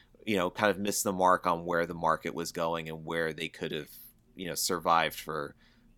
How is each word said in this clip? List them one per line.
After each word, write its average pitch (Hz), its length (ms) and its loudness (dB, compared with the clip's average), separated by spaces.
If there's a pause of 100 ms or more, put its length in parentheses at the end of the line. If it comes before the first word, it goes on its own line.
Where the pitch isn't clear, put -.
(240)
you 107 120 0
know, 90 120 2
kind 104 220 2
of 92 80 2
missed 101 260 -2
the 101 80 0
mark 92 340 4
on 85 200 0
where 85 180 2
the 85 100 -6
market 80 400 0
was 80 180 -4
going 82 360 -2
and 80 160 -10
where 80 300 -2
they 80 140 -6
could 80 240 -8
have, 73 180 -8 (440)
you 90 140 -8
know, 76 60 -4
survived 82 640 2
for 76 360 -6 (420)